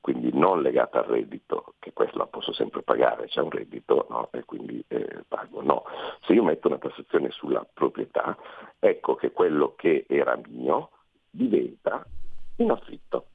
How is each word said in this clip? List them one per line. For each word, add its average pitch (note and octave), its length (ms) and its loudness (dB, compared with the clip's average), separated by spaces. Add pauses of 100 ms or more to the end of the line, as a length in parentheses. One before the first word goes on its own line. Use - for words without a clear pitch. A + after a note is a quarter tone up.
quindi B1 320 -2
non E2+ 280 4
legata B1+ 380 2
al G#1+ 60 0
reddito, - 720 -4
che - 140 -16
questa - 240 0
la - 80 0
posso - 260 -8
sempre - 300 -4
pagare, A#1 460 2
c'è - 120 -4
un D2 100 0
reddito, - 600 0
no? A#1 220 -4
E A#1+ 120 -8
quindi, - 460 -10
eh, G1+ 360 -6
pago, - 360 -8
no. C2+ 220 2 (420)
Se - 80 4
io A#2 100 8
metto D#2+ 240 2
una C#2 120 -2
tassazione C#2 520 -2
sulla C2 420 -4
proprietà, - 640 -2 (400)
ecco - 380 2
che - 160 -2
quello D2+ 460 2
che E2 320 2
era B1+ 280 2 (120)
mio C2+ 400 -2 (400)
diventa - 760 -2 (520)
in A3+ 140 4
affitto - 640 -4